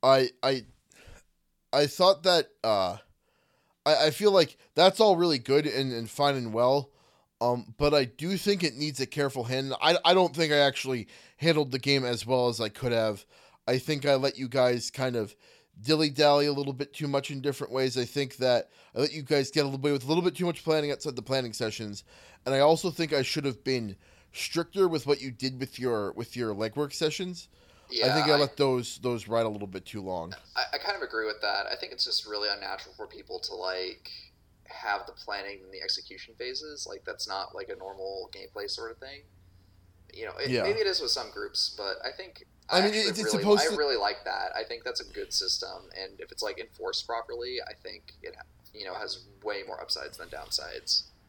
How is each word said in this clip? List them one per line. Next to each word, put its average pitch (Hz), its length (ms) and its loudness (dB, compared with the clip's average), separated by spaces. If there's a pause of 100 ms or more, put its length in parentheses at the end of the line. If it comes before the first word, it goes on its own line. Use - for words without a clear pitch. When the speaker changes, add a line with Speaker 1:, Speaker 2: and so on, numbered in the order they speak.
Speaker 1:
I, 131 280 6 (120)
I, 131 220 0 (1080)
I 143 140 4
thought 185 360 4
that, 175 260 4 (140)
uh, 98 340 2 (840)
I, 151 220 6
I 156 60 4
feel 202 200 4
like 180 260 4 (180)
that's 185 240 8
all 214 160 8
really 165 240 2
good 139 260 4
and, 131 260 -2
and 117 160 -6
fine 143 280 2
and 117 180 -4
well, 127 380 2 (500)
um, 120 380 -2
but 147 160 4
I 143 100 4
do 170 320 -4
think 202 260 0
it 135 120 -2
needs 139 240 -6
a 131 80 -2
careful 131 380 -2
hand. 131 360 -4
I, 165 240 6
I 170 80 8
don't 180 220 4
think 156 180 2
I 147 60 6
actually 131 480 0 (300)
handled 147 340 2
the 131 80 -2
game 135 260 2
as 120 180 -2
well 123 240 4
as 117 140 0
I 110 80 0
could 123 220 -4
have. 110 340 0 (420)
I 127 120 2
think 143 260 -4
I 143 80 6
let 135 240 2
you 131 100 -6
guys 123 440 2
kind 127 240 -2
of 110 200 -4 (460)
dilly-dally 147 640 6
a 147 80 0
little 139 200 -2
bit 139 200 -8
too 151 140 -6
much 139 240 -2
in 139 100 -8
different 135 320 -4
ways. 131 240 0
I 123 80 0
think 135 320 -4
that 123 320 2 (260)
I - 40 -4
let 151 140 0
you 151 100 -8
guys 139 260 2
get 156 120 2
a - 20 6
little 139 160 -2
bit 143 140 2
with 131 100 -2
a 127 40 -10
little 165 160 2
bit 175 120 2
too 180 100 -2
much 175 180 -4
planning 156 280 0
outside 135 240 -6
the 120 80 -10
planning 120 300 -2
sessions, 107 500 -6 (420)
and 131 80 2
I 135 60 4
also 160 320 6
think 160 220 -2
I 139 100 2
should 139 220 -2
have 131 180 -4
been 117 320 -2 (380)
stricter 180 540 0
with 156 200 -2
what 143 140 2
you 131 100 -8
did 127 280 -4
with 127 200 -8
your, 113 340 0
with 117 240 -8
your 113 160 -2
legwork 113 400 -4
sessions. 175 560 -4 (400)
I 117 240 2
think - 140 2
Speaker 2:
Yeah, 151 60 6
Speaker 1:
I 143 40 6
Speaker 2:
I - 20 4
Speaker 1:
let 143 160 2
those, 131 440 2
those 120 280 -2
ride 113 180 2
a 110 40 0
little 104 180 -8
bit 92 180 -10
too 107 160 -10
long. 90 320 -6 (220)
Speaker 2:
I, 123 80 0 (120)
I - 20 -4
kind 196 180 -4
of 180 60 -8
agree 110 240 -4
with 107 160 -6
that. 101 280 -2
I - 60 -6
think - 160 -12
it's - 140 -6
just - 200 -6
really 104 220 -6
unnatural 98 480 -8
for 107 100 -12
people - 360 -14
to, - 120 -10
like, 92 560 -8 (540)
have - 440 -8
the - 40 -18
planning 101 500 -10
and 95 120 -20
the 95 80 -16
execution - 560 -10
phases. 127 500 -12
Like, 98 180 -16
that's - 220 -10
not, 98 260 -8
like, 95 140 -12
a 98 80 -10
normal 95 580 -12
gameplay 101 360 -14
sort 113 220 -10
of 113 60 -18
thing. 139 260 -18 (880)
You 107 140 -10
know, - 40 -10 (100)
it, 135 100 -4
Speaker 1:
Yeah. 120 120 0
Speaker 2:
maybe 202 160 0
it 202 80 2
is 185 140 -2
with - 100 -2
some 123 200 -4
groups, - 460 -6
but 98 280 -6
I 127 100 -6
think 185 300 -18 (240)
Speaker 1:
I 175 80 2
Speaker 2:
I - 20 6
Speaker 1:
mean, 202 80 4
Speaker 2:
actually 214 140 0
Speaker 1:
it's, 202 80 0
it's 208 160 -4
Speaker 2:
really, 220 180 -2
Speaker 1:
supposed 202 240 4
Speaker 2:
I - 40 2
Speaker 1:
to 208 40 -2
Speaker 2:
really 139 220 0
like 104 260 -2
that. 95 320 -6
I 110 80 -6
think 117 220 -12
that's 123 160 -6
a - 120 -16
good 101 200 -10
system, 92 560 -6 (120)
and 95 200 -14
if - 100 -16
it's, - 100 -12
like, 98 200 -6
enforced - 440 -8
properly, 120 520 -8 (100)
I 110 60 -16
think - 400 -20 (100)
it - 140 -14
ha-, - 60 -20 (300)
you 104 120 -14
know, 92 80 -10
has 101 320 -12 (180)
way 101 240 -6
more - 140 -12
upsides - 360 -8
than 82 120 -16
downsides. - 720 -6 (260)